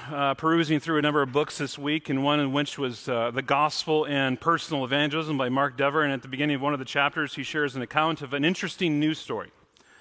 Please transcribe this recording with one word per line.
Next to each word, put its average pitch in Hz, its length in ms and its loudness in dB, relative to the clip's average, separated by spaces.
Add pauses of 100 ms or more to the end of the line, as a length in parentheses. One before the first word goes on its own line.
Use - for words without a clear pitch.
(120)
uh, 143 220 0
perusing 156 480 2
through 160 160 0
a 147 40 2
number 147 200 2
of 131 100 0
books 143 260 0
this 143 220 -6
week, 151 300 -2
and 135 120 0
one 147 200 2
in 135 100 0
which 143 260 -2
was, 127 300 -6
uh, 120 240 0
The 127 100 -4
Gospel 147 600 2
and 135 380 0
Personal 160 420 0
Evangelism 147 540 0
by 131 100 0
Mark 131 300 0
Dever. 143 260 2
And 143 80 2
at 131 100 -4
the 135 60 -16
beginning 139 300 0
of 127 40 -4
one 143 120 0
of 139 60 -4
the 131 40 -6
chapters, 143 520 -2
he 143 80 -6
shares 143 340 -2
an 127 40 -4
account 151 400 0
of 131 120 -10
an 139 100 0
interesting 170 560 0
news 156 200 0
story 98 320 -8 (500)